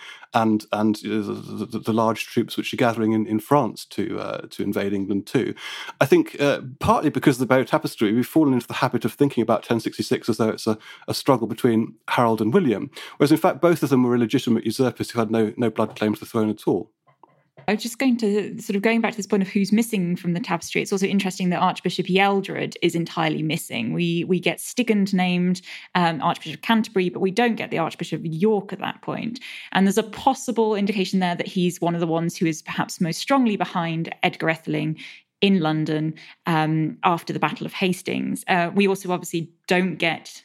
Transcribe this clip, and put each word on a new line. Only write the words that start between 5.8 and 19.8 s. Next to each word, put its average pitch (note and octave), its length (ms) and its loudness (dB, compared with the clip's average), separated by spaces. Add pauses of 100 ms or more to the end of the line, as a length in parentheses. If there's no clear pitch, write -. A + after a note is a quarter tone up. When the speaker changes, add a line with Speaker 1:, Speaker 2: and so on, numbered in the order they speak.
Speaker 1:
I - 60 2
think, - 340 2
uh, C#3 200 2 (180)
partly G3 320 2
because C#3 260 4
of B2 40 -2
the C3 60 0
Bayeux C3 180 4
Tapestry, A#2+ 480 0
we've A#2+ 140 2
fallen D3+ 260 4
into A#2+ 140 2
the - 80 -10
habit B2 300 0
of A#2 100 -2
thinking C#3+ 280 2
about A2+ 200 2
ten A#2+ 180 0
sixty-six - 480 -2
as A2+ 80 0
though A2 140 2
it's - 160 -6
a, A2 100 2 (300)
a A2 80 -4
struggle A#2+ 320 2
between A2+ 480 2 (140)
Harold A2+ 340 2
and G#2+ 100 0
William, C3+ 380 2 (260)
whereas D3 160 4
in D#3 60 6
fact D#3 240 2
both E3+ 200 4
of D3+ 60 2
them B2+ 140 4
were B2 120 2
illegitimate A#2+ 520 2
usurpers A#2 440 -2
who - 80 -6
had A2 120 0
no, A2 260 2
no A#2+ 140 0
blood A2 260 -2
claim G#2+ 160 2
to G#2 80 -8
the G2+ 60 -16
throne A2 240 0
at - 180 -4
all. F#2+ 220 0 (760)
Speaker 2:
I G3 80 0
was G#3+ 80 -4
just - 160 -8
going C4 200 2
to, G#3 420 -2
sort G3+ 160 -4
of G3 60 -2
going A3+ 180 2
back A3 100 2
to - 60 -8
this F#3+ 100 -6
point G#3 160 2
of F#3 60 -2
who's G3 240 0
missing G3 440 2